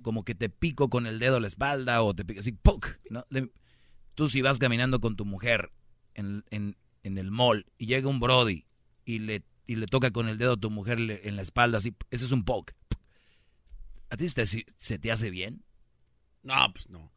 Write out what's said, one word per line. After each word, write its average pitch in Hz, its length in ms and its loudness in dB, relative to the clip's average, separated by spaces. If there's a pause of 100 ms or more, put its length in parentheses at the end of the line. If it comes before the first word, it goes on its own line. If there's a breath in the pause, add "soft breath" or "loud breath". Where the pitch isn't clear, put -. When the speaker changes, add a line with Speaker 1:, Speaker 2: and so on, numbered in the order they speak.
Speaker 1:
como 110 220 -4
que 117 100 -6
te 104 140 -4
pico 139 400 0
con 120 180 0
el 110 120 -8
dedo 127 180 4
a - 20 2
la 107 80 0
espalda 127 560 0
o 101 100 4
te 87 120 -6
pico, 98 160 2
así, 117 100 -2
poke, - 480 2 (100)
¿no? 120 200 -10
Le, 131 200 -2 (640)
tú 151 120 2
si 135 140 4
vas 131 180 4
caminando 123 400 2
con 110 160 0
tu 104 80 -6
mujer 101 480 -2 (420)
en, 101 380 -8
en, 101 240 -6 (280)
en 95 140 -6
el 95 140 -6
mall 113 340 4 (120)
y 117 80 -8
llega 131 240 0
un 139 100 -2
brody 120 460 2 (400)
y 113 140 -6
le, 107 240 -6 (220)
y 117 120 -6
le 110 100 -4
toca 127 240 2
con 113 160 -2
el 110 100 -4
dedo 123 160 2
a 117 40 2
tu 107 120 -4
mujer 107 300 -4
le, 104 280 -4
en 104 100 -4
la 98 40 -6
espalda, 117 360 2
así, 104 180 -2 (160)
ese 123 140 -4
es 123 80 -2
un 120 100 2
poke. 110 320 -4 (1300)
¿A - 80 -8
ti 160 100 -2
se 160 80 -6 (100)
te, 101 200 -2 (120)
se - 220 -6
te 113 120 -4
hace 110 180 -2
bien? 92 340 -10 (800)
Speaker 2:
No, 135 300 2
pues - 160 -16
no. 82 280 -20